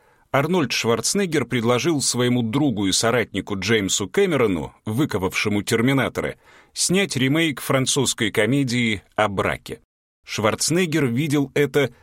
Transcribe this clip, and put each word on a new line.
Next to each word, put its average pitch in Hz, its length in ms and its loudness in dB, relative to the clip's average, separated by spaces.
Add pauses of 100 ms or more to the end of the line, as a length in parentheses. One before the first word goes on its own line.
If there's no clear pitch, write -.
(300)
Арнольд 139 420 0
Шварценеггер 123 760 0
предложил 123 560 0
своему 123 400 0
другу 113 440 0
и 92 60 2
соратнику 101 680 0
Джеймсу 98 520 0
Кэмерону, 120 640 0 (100)
выковавшему 104 800 0
"Терминатора", 113 720 0 (380)
снять 185 420 0
ремейк 143 460 0
французской 127 680 0
комедии 117 720 0 (140)
"О 107 120 2
браке". 95 520 -4 (460)
Шварценеггер 165 800 0
видел 139 480 0
это 143 480 0